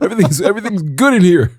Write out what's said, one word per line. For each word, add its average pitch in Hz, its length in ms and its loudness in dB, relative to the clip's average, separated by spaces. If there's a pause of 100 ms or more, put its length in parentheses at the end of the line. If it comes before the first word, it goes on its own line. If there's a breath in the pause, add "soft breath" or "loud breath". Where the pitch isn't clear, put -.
everything's, 196 400 -2
everything's 208 420 -2
good 156 320 0
in 214 80 4
here. 170 360 2